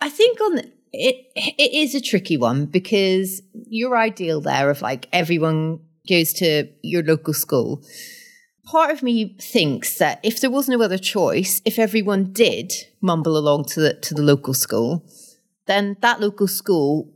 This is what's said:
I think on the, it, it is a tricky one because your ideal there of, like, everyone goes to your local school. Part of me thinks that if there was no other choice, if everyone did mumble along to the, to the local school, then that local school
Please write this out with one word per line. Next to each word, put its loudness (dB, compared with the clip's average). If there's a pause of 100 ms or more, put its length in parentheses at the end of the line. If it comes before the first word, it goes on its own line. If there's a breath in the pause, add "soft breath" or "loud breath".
I -4
think 2
on 0
the, -6 (200)
it, -2
it 0
is 0
a 0
tricky -2
one 0
because 0 (280)
your -2
ideal 0
there 0
of, -2
like, -8
everyone 0 (300)
goes 2
to 0 (140)
your -2
local 0
school. -2 (840 loud breath)
Part 2
of -4
me 0
thinks -2
that 2
if -2
there 0
was -2
no 2
other 0
choice, 0
if 0
everyone 0
did 0 (280)
mumble 0
along 2
to -4
the, 2
to -10
the 0
local 4
school, -2 (600 loud breath)
then 0
that 2
local 0
school 0